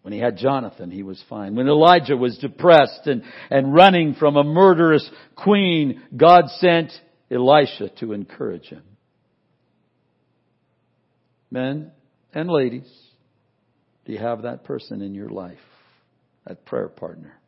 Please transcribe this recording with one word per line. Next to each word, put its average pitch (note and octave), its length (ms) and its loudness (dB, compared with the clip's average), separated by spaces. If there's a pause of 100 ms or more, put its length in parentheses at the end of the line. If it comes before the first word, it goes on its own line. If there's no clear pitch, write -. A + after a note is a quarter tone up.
When G2+ 140 -16
he G#2 60 -10
had A2+ 180 -4
Jonathan, A#2+ 520 -6
he F#2+ 120 -14
was F#2+ 260 -16
fine. G#2 260 -12
When B2+ 140 -2
Elijah D3+ 480 4
was B2 220 -4
depressed D3+ 680 2
and, C3+ 180 -4 (260)
and C3+ 240 -2
running E3+ 400 4
from D3 220 0
a C#3+ 80 2
murderous E3 640 2 (280)
queen, F3 640 -2 (140)
God E3 320 6 (100)
sent E3+ 340 0 (380)
Elisha B2+ 600 0 (100)
to A2 140 -10
encourage G2+ 540 -12
him. D2 160 -20 (2750)
Men C3+ 400 -10 (420)
and D#3+ 160 -8
ladies, C3+ 420 -4 (1160)
do - 60 -14
you G#2+ 60 -12
have A2+ 240 -8
that A#2+ 220 -14
person B2 380 -12
in G2 120 -12
your G2+ 140 -16
life? F#2+ 300 -16 (880)
That F2+ 180 -20
prayer G#2 240 -8
partner? E2 460 -20 (140)